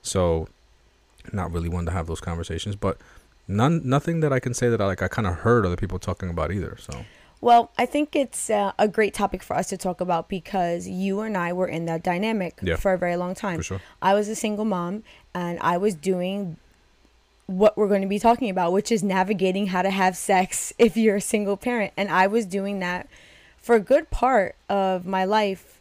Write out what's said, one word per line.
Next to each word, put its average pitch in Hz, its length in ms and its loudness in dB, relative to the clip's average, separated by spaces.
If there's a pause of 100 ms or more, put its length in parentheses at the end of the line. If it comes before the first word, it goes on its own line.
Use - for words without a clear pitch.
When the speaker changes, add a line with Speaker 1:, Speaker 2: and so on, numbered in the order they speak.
Speaker 1:
So 85 460 0 (840)
not 90 180 -4
really 85 200 -4
one 87 160 -4
to 85 60 -4
have 85 140 -4
those 80 140 -6
conversations, 85 560 -6
but - 220 -4 (500)
none, 131 400 2
nothing 160 320 0
that 147 120 2
I 131 80 2
can 123 120 -4
say 120 160 0
that 113 120 2
I, 101 60 2
like, 95 160 -2
I 90 60 0
kinda 98 240 -2
heard 113 320 2
other 90 120 0
people 92 220 -4
talking 92 300 -6
about 82 240 -4
either, - 260 -6
so. - 260 -14 (360)
Speaker 2:
Well, 233 380 6
I 240 80 0
think 294 280 -2
it's, - 360 -2
uh, 202 280 0
a 214 100 4
great 208 260 0
topic 196 280 -2
for - 140 -6
us 190 140 -2
to 190 60 -6
talk 180 240 -4
about 175 280 -2
because 175 580 -4
you 190 340 -4
and 220 160 -4
I 175 160 -2
were 180 140 0
in 165 200 -4
that 165 160 -4
dynamic 190 600 -2
Speaker 1:
Yeah. 90 140 0
Speaker 2:
for 196 160 2
a 180 60 2
very 175 180 -2
long 180 180 -4
time. 185 240 -4
Speaker 1:
For 156 60 -4
sure. 92 160 -6 (220)
Speaker 2:
I 196 120 4
was 208 140 2
a 220 80 -6
single 214 280 -4
mom, 190 380 -4 (320)
and 175 260 -4
I 175 180 2
was 202 160 0
doing 180 600 -4 (880)
what 196 300 4
we're 208 120 4
gonna 196 180 2
be 202 120 -2
talking 240 320 4
about, 180 220 2
which 208 200 2
is 208 100 2
navigating 190 680 0
how 180 140 0
to 190 80 2
have 190 260 2
sex - 580 0
<laughs> - 40 -12
if 233 180 6
you're 220 200 4
a 202 40 0
single 202 360 0
parent. 240 400 -2
And 202 140 -2
I 185 160 6
was 214 200 0
doing 196 340 -4
that 180 280 -6 (500)
for - 160 2
a 226 60 6
good 285 300 2
part 240 440 2 (140)
of 190 380 0
my 190 180 0
life 202 560 -2